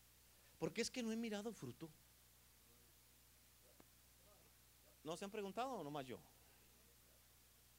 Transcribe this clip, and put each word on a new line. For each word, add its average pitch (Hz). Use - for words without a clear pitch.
"¿Por 160
qué 214
es 233
que 254
no 226
he 220
mirado 220
fruto?" -
¿No 160
se 202
han 196
preguntado 214
o 202
nomás 143
yo? 113